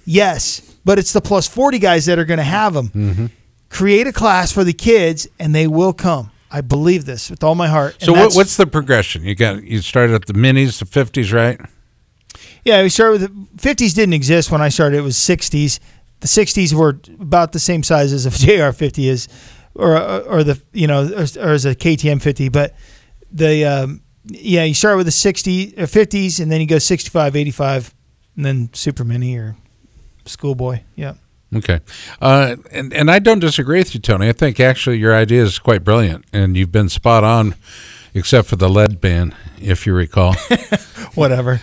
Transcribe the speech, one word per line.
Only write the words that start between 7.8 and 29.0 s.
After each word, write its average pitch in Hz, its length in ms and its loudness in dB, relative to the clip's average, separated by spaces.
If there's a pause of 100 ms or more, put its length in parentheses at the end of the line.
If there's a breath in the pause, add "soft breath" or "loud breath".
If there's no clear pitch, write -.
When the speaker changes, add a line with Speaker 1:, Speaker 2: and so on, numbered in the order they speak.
Speaker 1:
And - 80 -12
Speaker 2:
So 170 100 4
what, 170 60 6
Speaker 1:
that's 196 180 6
Speaker 2:
what's 196 220 2
the 190 80 4
progression? 131 580 -2
You 101 100 -4
got, 101 300 -2
you 110 160 -6
started 117 340 2
at 104 120 -2
the 104 80 -6
minis, 131 460 2
the 110 40 -8
fifties, 120 480 -2
right? 117 260 0 (1080 loud breath)
Speaker 1:
Yeah, 208 180 4
we 190 80 2
started 220 320 2
with 196 80 -6 (260)
the - 60 -20
fifties 233 320 0
didn't 196 200 2
exist 151 360 0
when 156 100 0
I 151 80 0
started. 147 300 0
It 147 40 -4
was 135 140 -4
sixties. 147 640 -2 (400 soft breath)
The - 80 -8
sixties 190 460 0
were 151 260 2 (180)
about 170 340 0
the 170 60 -6
same 165 240 -2
size 143 300 0
as 135 140 -4
a 127 40 -2
<laughs> 131 160 0
J 202 140 4
R 143 120 0
fifty 139 360 -4
is, 127 200 -4 (460 soft breath)
or, 170 240 2
or 190 460 -2
the, 143 160 -2 (120)
you 170 140 -2
know, 143 220 0
or, 190 180 -4 (220)
or 151 40 2
as 143 120 0
a 135 100 -2
K 165 220 -2
T 151 140 -2
M 143 100 0
fifty. 139 280 -2
But 143 260 -2 (580 soft breath)
the, 156 320 0
um, 139 380 -4 (240)
yeah, 175 380 -2
you 156 100 0
start 208 220 2
with 185 100 0
the 160 60 -2
sixty, 196 680 -4
uh, 180 80 -4
fifties, 196 540 0
and 156 120 -4
then 160 80 0
you 160 60 -2
go 156 120 2
sixty-five, 151 560 -2
eighty-five, 139 600 -4 (420)
and 143 80 -6
then 131 300 -4
Super 135 300 -6